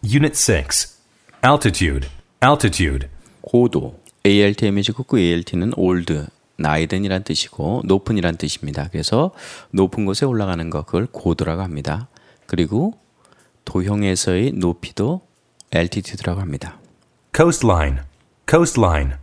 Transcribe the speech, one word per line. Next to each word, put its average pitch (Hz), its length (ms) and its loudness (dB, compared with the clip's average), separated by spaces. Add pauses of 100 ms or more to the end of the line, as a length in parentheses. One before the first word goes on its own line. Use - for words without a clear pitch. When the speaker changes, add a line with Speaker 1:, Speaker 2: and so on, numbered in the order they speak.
Speaker 1:
Unit 143 300 2
six. - 640 -2 (460)
Altitude. 90 640 2 (340)
Altitude. 87 640 2 (340)
Speaker 2:
고도. 120 580 0 (260)
에이알티 101 420 4
이미지 98 240 0
긋고 127 260 -2
에이알티는 87 600 0
old, 85 480 0 (320)
나이 78 300 0
든이란 95 360 -2
뜻이고 - 600 -4
높은이란 92 520 0
뜻입니다. 73 540 -6
그래서 120 400 0 (400)
높은 98 340 0
곳에 98 200 -2
올라가는 95 440 -2
거, 76 140 -6
그걸 98 240 -2
고도라고 82 540 -2
합니다. 80 460 -6 (380)
그리고 107 480 0 (720)
도형에서의 98 880 0
높이도 101 680 -2 (520)
altitude라고 92 680 -2
합니다. 82 380 -8 (560)
Speaker 1:
Coastline. 87 640 2 (480)
Coastline. 90 760 2